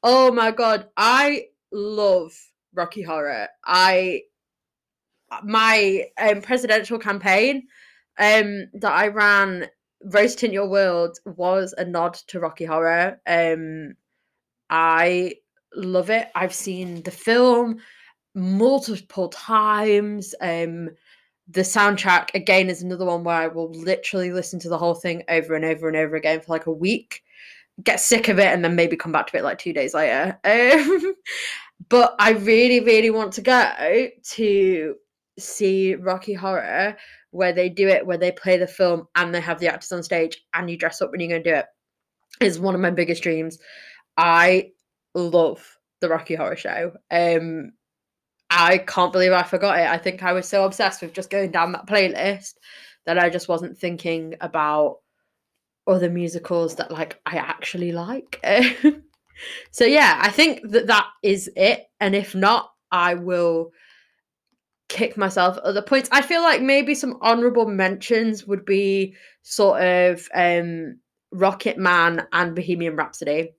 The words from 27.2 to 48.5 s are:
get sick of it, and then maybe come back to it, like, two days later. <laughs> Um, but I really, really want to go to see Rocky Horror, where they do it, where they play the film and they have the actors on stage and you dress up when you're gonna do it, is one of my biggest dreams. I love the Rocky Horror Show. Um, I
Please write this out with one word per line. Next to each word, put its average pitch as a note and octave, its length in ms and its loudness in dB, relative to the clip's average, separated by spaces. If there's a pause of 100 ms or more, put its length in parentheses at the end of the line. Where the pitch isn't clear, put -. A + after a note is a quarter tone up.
get - 160 0
sick A3+ 280 2
of G3+ 100 2
it, G3 100 6
and F3 160 2
then E3+ 120 0
maybe E3+ 200 2
come E3 160 -8
back D3+ 160 -2
to - 100 -6
it, G2+ 60 -2
like, C3 140 -4
two F3 160 -10
days C#3+ 200 -4
later. D#3 480 0
<laughs> - 40 -16
Um, D4+ 680 4 (760)
but A#3+ 300 6
I G#3 120 6
really, A3+ 480 4
really A3+ 300 4
want G#3+ 240 -2
to - 80 -12
go A3+ 680 2 (160)
to F#3+ 720 0 (420)
see F#3+ 580 0
Rocky F#3 380 -6
Horror, F#3 640 -2 (360)
where F3+ 200 0
they F3+ 160 0
do F#3+ 220 2
it, F3+ 160 4
where F3 120 -4
they F3+ 140 0
play F#3 260 0
the F3+ 80 0
film F3 500 -2
and E3+ 200 0
they E3+ 60 -2
have E3 180 -6
the F3 80 -2
actors - 240 -6
on F3 100 -8
stage E3 400 -4 (120)
and E3+ 180 -6
you E3+ 60 -8
dress E3+ 240 -4
up F3 100 -4
when F#3 80 -10
you're E3+ 100 -6
gonna E3 140 -4
do E3 100 0
it, C#3+ 120 0 (760)
is F3+ 220 0
one F#3+ 140 -2
of F3+ 40 -2
my F3+ 120 0
biggest E3+ 300 -2
dreams. D#3+ 380 -4 (560)
I F3 560 4 (420)
love E3+ 640 0 (220)
the F3+ 80 -4
Rocky D#3+ 280 -4
Horror D#3 200 -6
Show. E3+ 380 -8 (180)
Um, E3 600 -2 (760)
I F3 280 6